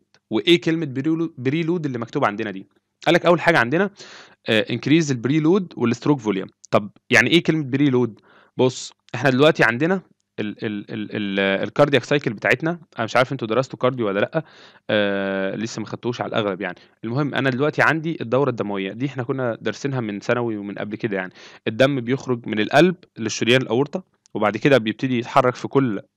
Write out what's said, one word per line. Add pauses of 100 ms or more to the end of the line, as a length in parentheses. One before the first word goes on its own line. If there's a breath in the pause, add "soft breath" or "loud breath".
(320)
وايه
كلمه
بريلو-،
بريلود
اللي
مكتوب
عندنا
دي. (380)
قال
لك
اول
حاجه
عندنا، (600 loud breath)
آه،
انكريز
البريلود
والستروك
فوليوم. (240)
طب (180)
يعني
ايه
كلمه
بريلود؟ (380 soft breath)
بص، (220)
احنا
دلوقتي
عندنا (380)
ال-،
ال-،
ال-،
ال-،
الكاردياك
سايكل
بتاعتنا، (180)
انا
مش
عارف
انتوا
درستوا
كارديو
ولا
لا، (460 loud breath)
آه،
لسه
ما
خدتوش
على
الاغلب
يعني. (260 soft breath)
المهم
انا
دلوقتي
عندي
الدوره
الدمويه
دي،
احنا
كنا
دارسينها
من
ثانوي
ومن
قبل
كده
يعني. (340 loud breath)
الدم
بيخرج
من
القلب (220)
للشريان
الاورطه، (220)
وبعد
كده
بيبتدي
يتحرك
في
كل (160)